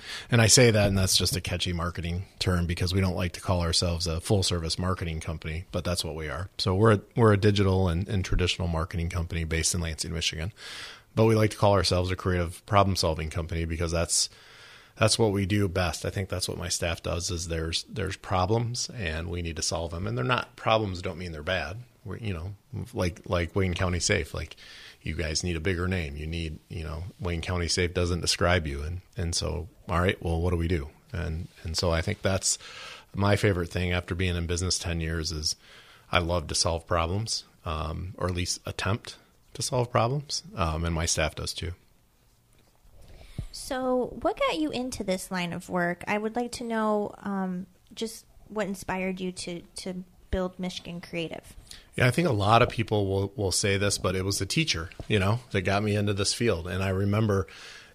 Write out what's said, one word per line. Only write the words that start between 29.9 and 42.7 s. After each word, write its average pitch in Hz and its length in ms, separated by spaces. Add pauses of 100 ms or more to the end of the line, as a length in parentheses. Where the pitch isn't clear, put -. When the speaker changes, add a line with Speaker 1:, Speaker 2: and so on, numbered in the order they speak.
Speaker 1:
right, 90 240
well, 82 180
what 87 100
do 87 60
we 85 120
do? 76 220 (220)
And, 82 360 (160)
and 82 120
so 90 140
I 82 100
think 95 220
that's 95 340 (560)
my 101 220
favorite 90 360
thing 90 200
after 90 240
being 90 220
in 85 100
business 87 320
ten 85 220
years 80 320
is 76 240 (560)
I 90 80
love 85 260
to - 80
solve 85 320
problems, 90 560 (240)
um, 82 500
or 90 120
at 90 80
least 87 280
attempt - 520 (380)
to - 80
solve 123 280
problems. 127 540 (100)
Um, 82 300
and 85 100
my 82 120
staff 80 280
does - 180
too. 82 200 (1800)